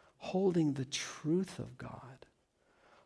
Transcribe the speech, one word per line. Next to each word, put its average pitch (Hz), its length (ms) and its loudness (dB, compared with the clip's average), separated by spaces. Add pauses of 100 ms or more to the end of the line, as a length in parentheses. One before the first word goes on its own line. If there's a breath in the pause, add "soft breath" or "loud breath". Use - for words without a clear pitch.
(180 soft breath)
holding 175 560 4
the 135 100 -2
truth - 720 -2
of 123 180 -8
God, - 500 -14 (800 soft breath)